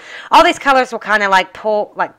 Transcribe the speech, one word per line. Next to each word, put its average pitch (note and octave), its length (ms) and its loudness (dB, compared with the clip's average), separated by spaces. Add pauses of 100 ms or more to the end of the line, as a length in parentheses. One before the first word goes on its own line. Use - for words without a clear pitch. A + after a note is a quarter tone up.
(300)
all D#4+ 140 6
these E4+ 140 0
colors C4 340 0
will A3+ 80 -8
kinda, G#3 280 0
like, F#3 240 0
pull, G#3+ 440 -4
like, F3+ 220 -4